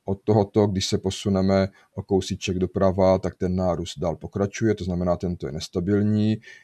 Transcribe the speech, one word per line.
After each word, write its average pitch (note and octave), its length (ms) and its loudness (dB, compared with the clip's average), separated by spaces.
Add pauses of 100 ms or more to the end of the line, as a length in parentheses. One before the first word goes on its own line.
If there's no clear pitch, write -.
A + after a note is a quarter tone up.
Od G2 200 -4
tohoto, G#2+ 420 4
když F#2+ 200 -2
se G#2 120 -2
posuneme F#2+ 680 0 (260)
o G2 80 -10
kousíček F#2 560 -2
doprava, F#2 600 2
tak F2 160 -4
ten F#2 220 -2
nárůst E2+ 420 -2
dál D#2+ 180 -2
pokračuje, G#2 580 -2
to F#2 100 -8
znamená, F2 320 0
tento F2 300 -6
je C2+ 60 -8
nestabilní. G#2 840 0 (280)